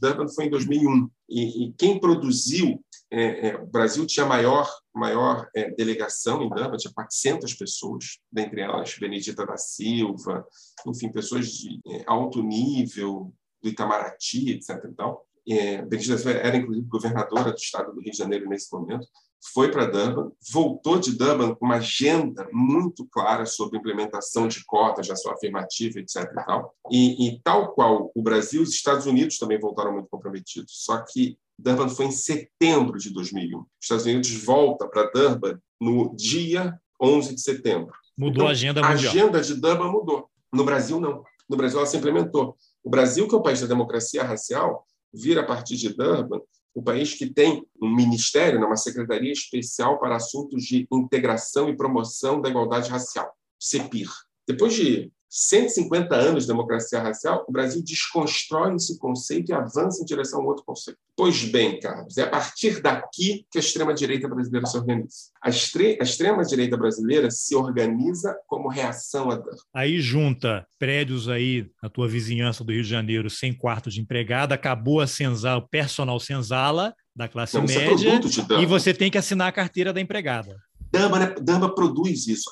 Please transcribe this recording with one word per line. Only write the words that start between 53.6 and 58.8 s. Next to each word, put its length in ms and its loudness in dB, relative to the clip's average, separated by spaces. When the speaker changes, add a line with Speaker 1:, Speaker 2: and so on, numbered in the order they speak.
Speaker 1:
Depois 280 2
de 360 2
cento 380 4
e 40 0
cinquenta 440 0
anos 300 4
de 40 -8
democracia 520 0
racial, 480 -2
o 40 -6
Brasil 320 -2
desconstrói 920 0
esse 200 -4